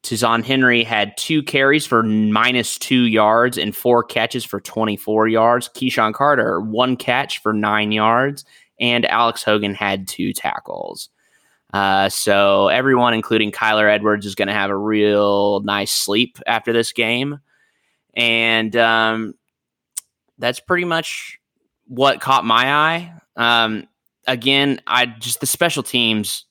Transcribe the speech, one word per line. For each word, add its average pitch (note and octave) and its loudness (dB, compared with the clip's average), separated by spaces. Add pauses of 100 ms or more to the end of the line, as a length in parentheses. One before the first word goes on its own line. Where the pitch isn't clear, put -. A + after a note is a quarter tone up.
Tizon A#2 0
Henry B2 2
had G#2+ -2
two D#3 -2
carries C#3+ 2
for A2+ 2
minus A2 0
two B2 0
yards A2 2
and G2+ -4
four A#2+ 2
catches A#2+ -4
for G2+ -8
twenty-four A2 -2
yards. A#2 2
Keyshawn A2+ -2
Carter, A#2 0
one B2 -2
catch B2+ -4
for G#2+ -2
nine G#2+ 0
yards. A#2 0 (340)
And A#2+ 0
Alex A#2 0
Hogan G#2 0
had G2 -4
two - -6
tackles. - -8 (640)
Uh, G2 2
so G2 2
everyone, B2 2
including A2 0
Kyler G#2+ 2
Edwards, G#2 0
is G2 -8
gonna G2+ -2
have G2+ -2
a G2 -2
real G#2 2
nice G2+ -4
sleep A2+ -2
after A2+ -2
this A#2 0
game. B2 -4 (760)
And, A2+ 0
um, A2+ 0 (1040)
that's B2 -4
pretty F3+ -2
much - -6 (480)
what C3+ 2
caught C3+ 2
my A#2+ 2
eye. E3 0 (220)
Um, A2+ 0 (380)
again, C3+ 0
I B2 2
just, A#2 -10
the C#3 -6
special D#3+ -2
teams A2+ -2